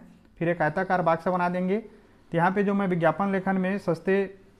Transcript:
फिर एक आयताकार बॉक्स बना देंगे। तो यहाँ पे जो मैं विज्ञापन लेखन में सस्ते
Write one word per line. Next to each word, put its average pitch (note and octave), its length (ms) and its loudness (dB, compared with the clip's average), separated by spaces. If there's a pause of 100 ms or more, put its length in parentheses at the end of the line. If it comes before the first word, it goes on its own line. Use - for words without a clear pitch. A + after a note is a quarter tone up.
(380)
फिर E3 100 0
एक E3+ 140 0
आयताकार F#3 400 0
बॉक्स E3 260 0
बना F3+ 200 0
देंगे। F#3 300 -2
तो - 600 -8
यहाँ F3+ 120 4
पे G3+ 140 0
जो G3+ 100 0
मैं G3+ 140 0
विज्ञापन F3+ 440 2
लेखन F#3+ 240 0
में F#3+ 220 -2
सस्ते F#3+ 600 -2 (220)